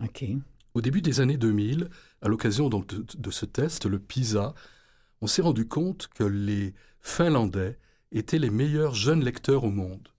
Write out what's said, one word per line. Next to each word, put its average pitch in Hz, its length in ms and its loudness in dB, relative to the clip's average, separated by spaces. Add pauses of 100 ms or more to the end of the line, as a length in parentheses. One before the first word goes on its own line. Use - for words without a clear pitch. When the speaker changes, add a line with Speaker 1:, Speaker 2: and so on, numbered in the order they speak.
Speaker 1:
Ok. - 220 -8 (500)
Speaker 2:
Au 117 60 0
début 139 220 0
des 135 180 2
années 135 160 4
deux 113 160 2
mille, 123 360 0 (340)
à 107 60 0
l'occasion 110 400 2
donc 101 200 0
de, 101 160 -6 (120)
de 98 140 -8
ce - 160 -6
test, 151 400 -2
le 98 120 0
pisa, 110 560 -2 (680)
on 110 60 -4
s'est 160 160 2
rendu 117 240 2
compte 180 420 -4
que - 160 -2
les 101 500 0 (260)
Finlandais 110 800 0 (340)
étaient 113 260 0
les 131 120 2
meilleurs 147 440 2
jeunes 135 300 2
lecteurs 131 400 2
au 104 60 2
monde. 95 380 -6 (100)